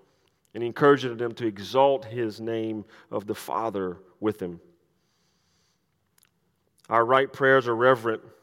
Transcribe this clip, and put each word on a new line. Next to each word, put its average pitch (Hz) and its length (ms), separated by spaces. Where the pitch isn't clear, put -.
and 110 100
he 120 40
encourages 127 500
them 117 180
to 120 120
exalt 113 580
his 110 340
name 110 460
of 107 160
the 107 80
Father 95 640
with 107 200
him. 87 200
Our 113 140
right 131 280
prayers 135 340
are 120 80
reverent 117 480